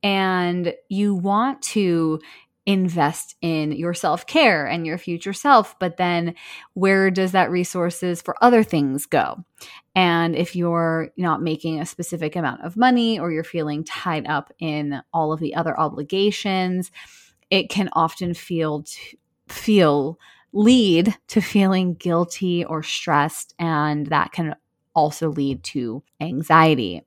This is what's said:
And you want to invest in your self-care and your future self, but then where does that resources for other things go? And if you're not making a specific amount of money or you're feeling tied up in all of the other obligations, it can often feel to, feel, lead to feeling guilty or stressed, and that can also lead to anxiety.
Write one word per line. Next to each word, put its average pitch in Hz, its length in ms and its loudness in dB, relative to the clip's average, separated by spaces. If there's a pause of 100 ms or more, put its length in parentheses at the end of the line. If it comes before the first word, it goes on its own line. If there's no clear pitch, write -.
And 180 720 0 (140)
you 202 260 0
want 196 480 0
to 165 580 0 (460)
invest 175 720 0
in 156 320 -2
your 170 220 -4
self-care 175 720 2
and 165 200 -4
your 165 120 -6
future 175 340 -8
self, 240 480 4
but 175 160 -4
then 170 380 0 (400)
where 190 360 4
does 185 220 0
that 180 180 4
resources 175 720 -2
for - 180 -8
other 240 220 8
things 143 440 0
go? 95 360 0 (540)
And 170 400 2
if 170 180 -2
you're 165 600 0
not 170 260 -2
making 160 380 -4
a 165 60 -6
specific 165 500 -8
amount 147 240 -4
of 170 160 -10
money 233 420 2
or 165 140 -4
you're 160 100 -4
feeling 151 400 -6
tied 156 460 -6
up 143 320 -4
in 147 420 -4 (100)
all 156 200 0
of 160 80 -4
the 160 160 -4
other 165 240 -2
obligations, 185 1120 -2 (580)
it 185 200 0
can 190 240 -2
often 170 400 -2
feel 156 480 -4
to, - 340 -18 (320)
feel, 160 720 2 (320)
lead 208 640 4 (120)
to 220 120 2
feeling 190 540 2
guilty 175 680 -2
or 156 200 -6
stressed, - 720 -2
and 151 500 0
that 151 220 0
can 156 240 -4 (400)
also 156 360 0
lead 139 340 -4
to 123 400 -8 (160)
anxiety. 151 880 2